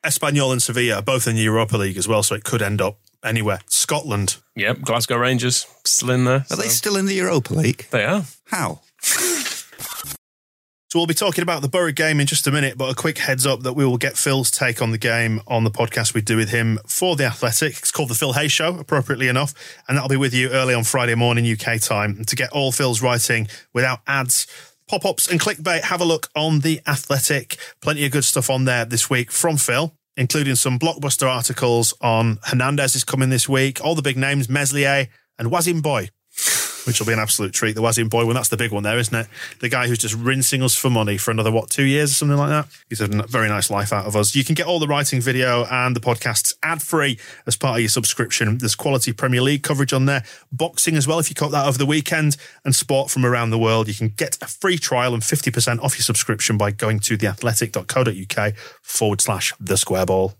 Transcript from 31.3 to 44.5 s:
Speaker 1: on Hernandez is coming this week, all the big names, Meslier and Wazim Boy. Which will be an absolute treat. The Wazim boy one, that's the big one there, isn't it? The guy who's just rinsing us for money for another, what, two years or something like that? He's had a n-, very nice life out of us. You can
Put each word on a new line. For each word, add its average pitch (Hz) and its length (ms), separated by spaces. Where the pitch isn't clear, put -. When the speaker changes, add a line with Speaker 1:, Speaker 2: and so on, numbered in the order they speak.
Speaker 1:
on 113 440
Hernandez 135 500
is 131 80
coming 131 260
this 127 180
week, 135 380
all 160 80
the 156 80
big 135 160
names, 135 320
Meslier 139 600
and 117 140
Wazim 170 320
Boy. 120 260
Which 120 140
will 107 80
be 117 60
an 113 60
absolute 107 340
treat. 110 220
The 110 60
Wazim 113 280
boy 117 160
one, 117 100
that's 127 140
the 110 80
big 117 140
one 101 120
there, 107 140
isn't 117 180
it? 113 120
The 123 100
guy 123 180
who's 120 120
just 110 160
rinsing 131 480
us 127 120
for - 140
money 107 280
for 117 140
another, 110 200
what, 113 180
two - 140
years 143 280
or - 40
something 143 220
like 143 120
that? 151 180
He's 107 100
had 104 120
a 104 60
n-, 104 100
very 113 220
nice 104 200
life 101 240
out 101 120
of 104 100
us. 104 200
You 139 80
can 160 120